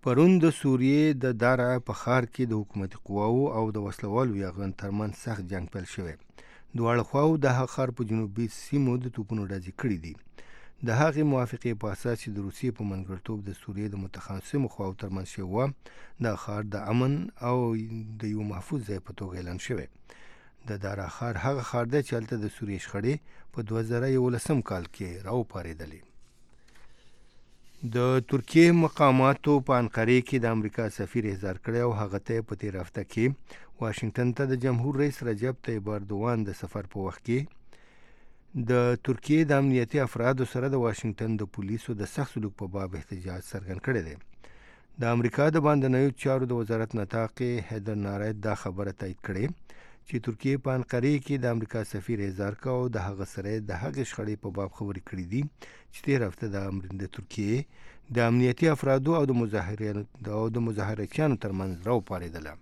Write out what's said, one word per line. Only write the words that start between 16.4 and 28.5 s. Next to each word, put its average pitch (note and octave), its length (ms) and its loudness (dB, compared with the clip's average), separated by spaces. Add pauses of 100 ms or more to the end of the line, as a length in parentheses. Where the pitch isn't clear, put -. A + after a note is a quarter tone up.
د G#2 120 -8 (140)
امن B2+ 240 4 (240)
او B2 200 0 (600)
د G#2+ 60 -8
یوه G#2+ 280 -2
محفوظ G2 320 -4
ځای G2+ 160 -4
په - 140 -14
توګه F#2 220 -8
اعلان F2+ 240 -6
شوی. F2 280 -6 (800)
د A2 120 -8
دارا G2 300 -6
ښار A#2 300 -6
هغه C3 260 -2
ښار A#2+ 220 -2
دی C#3 180 2
چې - 120 -4
هلته A2+ 220 -4
د G#2+ 100 -2
سوریې G2+ 320 -6
شخړې A2 360 -2 (340)
په - 140 -8
دوه A2 200 -2
زره A#2+ 260 0
یولسم B2+ 520 2
کال F#2 240 -4
کې F#2 240 -10 (140)
راوپارېدلې. F2 800 -6 (1800)
د A#2 160 -2 (220)
ترکیې C#3+ 520 8